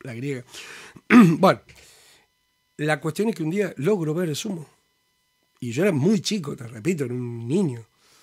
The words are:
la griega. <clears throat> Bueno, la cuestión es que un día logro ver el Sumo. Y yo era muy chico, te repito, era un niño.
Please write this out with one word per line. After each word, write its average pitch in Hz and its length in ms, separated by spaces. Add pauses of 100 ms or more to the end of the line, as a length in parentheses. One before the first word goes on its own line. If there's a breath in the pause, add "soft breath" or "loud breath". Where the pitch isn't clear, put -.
la 131 120
griega. 127 320 (640 loud breath)
<clears throat> - 0
Bueno, 170 500 (1160 loud breath)
la 151 240
cuestión 165 260
es 214 80
que 160 80
un 156 60
día 190 260
logro 156 380
ver 170 160
el 147 80
Sumo. 175 280 (920)
Y 120 140
yo 139 100
era 202 80
muy 165 300
chico, 180 340
te 120 100
repito, 135 380
era 120 100
un 120 360
niño. 135 360 (380 soft breath)